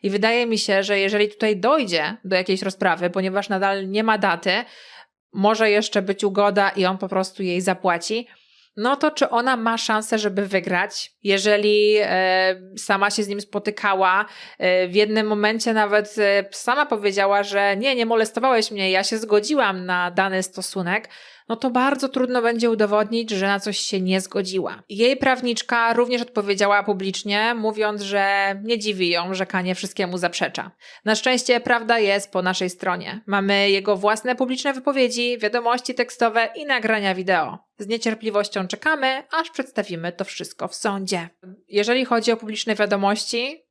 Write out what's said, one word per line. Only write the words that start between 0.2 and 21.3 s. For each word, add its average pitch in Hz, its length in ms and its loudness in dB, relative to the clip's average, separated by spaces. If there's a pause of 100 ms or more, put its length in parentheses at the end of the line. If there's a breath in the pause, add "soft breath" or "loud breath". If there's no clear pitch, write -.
mi 226 100 0
się, 196 260 0
że 202 160 0
jeżeli 208 300 2
tutaj 214 280 0
dojdzie 196 640 0
do 185 120 -2
jakiejś 185 260 0
rozprawy, 180 480 0
ponieważ 190 400 -2
nadal 196 400 0
nie 208 140 0
ma 220 140 2
daty, 190 340 0 (840 loud breath)
może 214 360 4
jeszcze 208 320 2
być 196 220 -4
ugoda 202 460 2
i 190 160 0
on 190 120 0
po 190 100 -6
prostu 190 360 -2
jej 180 180 0
zapłaci, 185 680 -2 (500 soft breath)
no 247 180 2
to 302 160 2
czy 294 180 0
ona 240 280 2
ma 226 200 0
szansę, 220 420 -2
żeby 202 260 -2
wygrać, 190 680 -2 (120)
jeżeli, 208 800 4
e, 185 600 2 (160)
sama 202 340 0
się 214 120 -2
z 202 40 -4
nim 202 140 -6
spotykała, 202 840 0 (340 loud breath)
e, 180 280 2
w 180 80 -4
jednym 214 320 4
momencie 214 460 0
nawet, 208 440 2
e, 202 340 4
sama 277 340 0
powiedziała, 202 580 0
że 202 340 0
„nie, 262 180 0
nie 233 100 0
molestowałeś 226 680 0
mnie, 196 200 -2
ja 190 120 2
się 220 140 -2
zgodziłam 208 680 0
na 180 260 -2
dany 190 320 0
stosunek”, 185 680 -6 (400 loud breath)